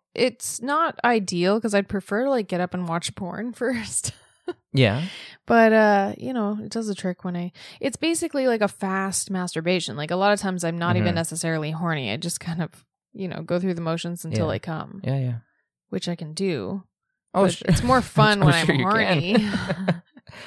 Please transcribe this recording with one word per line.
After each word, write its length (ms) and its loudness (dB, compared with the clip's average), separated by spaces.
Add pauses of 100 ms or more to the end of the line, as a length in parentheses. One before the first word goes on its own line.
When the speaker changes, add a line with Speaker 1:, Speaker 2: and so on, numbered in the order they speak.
(140)
Speaker 1:
it's 460 -2
not 420 -2
ideal 600 2
'cause 120 -2
I'd 140 2
prefer 360 -2
to, 60 0
like, 180 0
get 120 -2
up 140 -4
and 120 -4
watch 280 -4
porn 380 -8
<laughs> 20 -12
first. 580 -4 (640)
Speaker 2:
Yeah. 300 4 (420)
Speaker 1:
But, 260 6
uh, 460 4
you 160 -6
know, 280 -2
it 80 -10
does 200 -6
a 40 -2
trick 300 -6
when 120 -4
I, 160 -6 (280)
it's 160 -4
basically 520 0
like 120 2
a 80 2
fast 640 -4
masturbation. 680 -2
Like, 140 -4
a 60 0
lot 180 4
of 60 0
times 220 -2
I'm 160 0
not 180 2
even 120 2
Speaker 2:
Mm-hmm. 60 2
Speaker 1:
necessarily 560 -2
horny. 400 -2
I 80 -2
just 220 -6
kind 200 -6
of, 240 -8 (300)
you 140 -6
know, 140 -8
go 160 0
through 160 0
the 60 -6
motions 460 -4
until 220 0
Speaker 2:
Yeah. 40 0
Speaker 1:
I 60 -2
come. 460 -10
Speaker 2:
Yeah, 140 0
yeah. 160 -2 (560)
Speaker 1:
Which 180 -4
I 80 -4
can 160 -10
do. 520 -2 (500)
Speaker 2:
Oh, 80 4
Speaker 1:
But 100 4
Speaker 2:
sure. 160 -10
Speaker 1:
it's 140 4
more 200 4
Speaker 2:
<laughs> 140 -6
Speaker 1:
fun 240 6
Speaker 2:
I'm 60 6
Speaker 1:
when 200 6
Speaker 2:
sure 80 4
Speaker 1:
I'm 60 2
Speaker 2:
you 60 2 (500)
can. 140 2
Speaker 1:
horny. 440 -2
<laughs> 80 -16 (440)